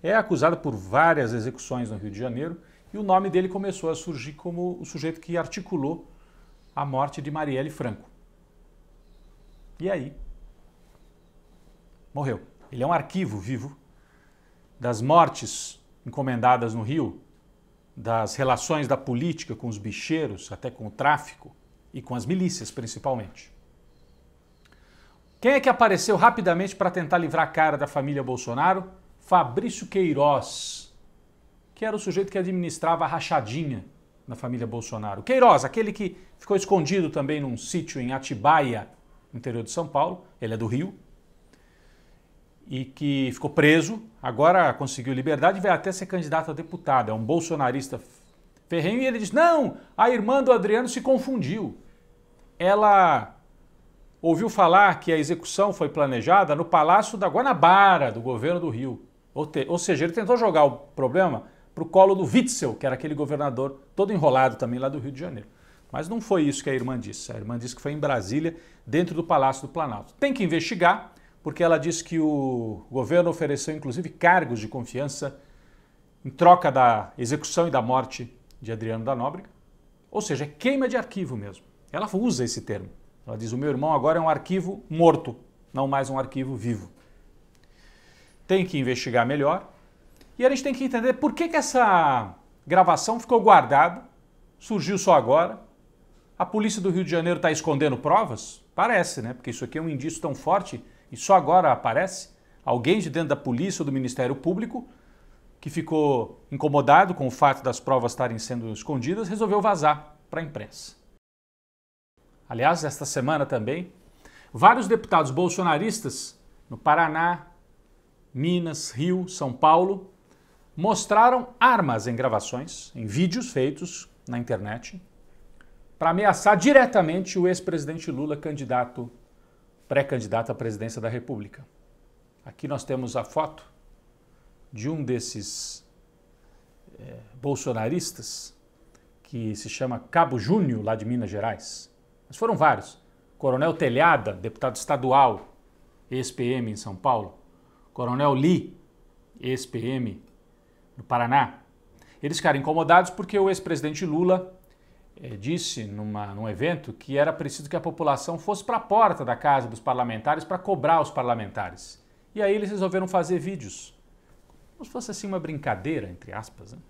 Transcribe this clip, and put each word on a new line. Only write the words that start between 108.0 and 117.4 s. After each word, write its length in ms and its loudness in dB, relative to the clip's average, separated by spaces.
estarem 260 -4
sendo 340 -8
escondidas, 560 -4
resolveu 320 0
vazar 560 0
pra 120 -6
imprensa. 540 -14
Aliás, 340 2
esta 220 -6
semana 400 -2
também, 480 -6
vários 360 6
deputados 440 2
bolsonaristas 1080 -2
no 80 -12
Paraná, 720 2